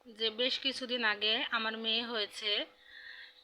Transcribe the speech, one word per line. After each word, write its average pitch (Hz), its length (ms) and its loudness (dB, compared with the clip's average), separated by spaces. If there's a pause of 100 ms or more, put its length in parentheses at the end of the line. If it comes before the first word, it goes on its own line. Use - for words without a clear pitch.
যে 220 240 -2
বেশ 247 280 2
কিছুদিন 247 460 -2
আগে 214 460 4
আমার 220 280 0
মেয়ে 226 240 2
হয়েছে, 220 600 -2 (800)